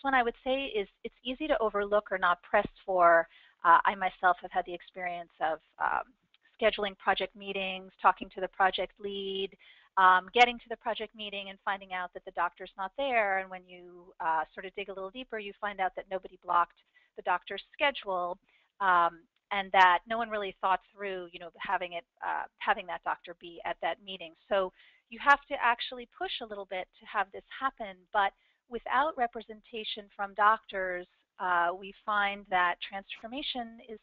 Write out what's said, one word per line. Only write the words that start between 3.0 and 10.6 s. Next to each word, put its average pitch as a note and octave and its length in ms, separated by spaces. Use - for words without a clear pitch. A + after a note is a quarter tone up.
Uh, E3+ 200
I G3+ 120
myself F#3 460
have F#3 100
had F3+ 140
the F3 80
experience F3 640
of, D#3+ 180
um, C2+ 240
scheduling G#3 380
project F#3+ 360
meetings, F#3+ 560
talking F#3+ 360
to G3 40
the F#3 80
project F#3 520
lead, G3 500
um, F#3 360
getting A#3+ 260
to - 120